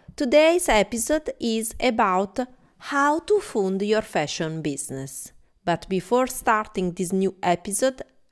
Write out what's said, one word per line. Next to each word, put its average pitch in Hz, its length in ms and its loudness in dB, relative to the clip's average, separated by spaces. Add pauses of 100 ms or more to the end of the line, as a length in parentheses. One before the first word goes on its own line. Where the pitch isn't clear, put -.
(160)
today's 311 540 4
episode 226 600 2 (100)
is 220 400 -2
about 202 600 0 (380)
how 285 420 0
to 403 200 2
fund 190 440 -2
your 214 180 2
fashion 160 640 -4
business. 139 680 -8 (300)
But 165 240 -2
before 240 380 0
starting 196 680 -2
this 180 200 -4
new 190 300 0
episode, 196 580 -2 (300)